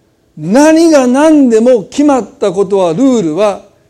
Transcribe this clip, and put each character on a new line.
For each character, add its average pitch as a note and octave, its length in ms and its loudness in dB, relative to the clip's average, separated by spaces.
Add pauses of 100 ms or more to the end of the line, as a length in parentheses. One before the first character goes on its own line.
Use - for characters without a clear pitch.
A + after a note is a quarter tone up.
(360)
何 D4+ 540 2
が C#4 160 2
何 C#4+ 420 2
で A3 120 0
も A#3+ 240 0
決 - 200 -4
ま C#4 140 0
っ G3+ 140 -10
た G3 200 -4
こ F#3+ 140 -4
と G3 120 -2
は、 E3+ 160 -2
ル G3 100 -4
ー B3 180 0
ル D#3 140 -6
は G3+ 280 -4 (260)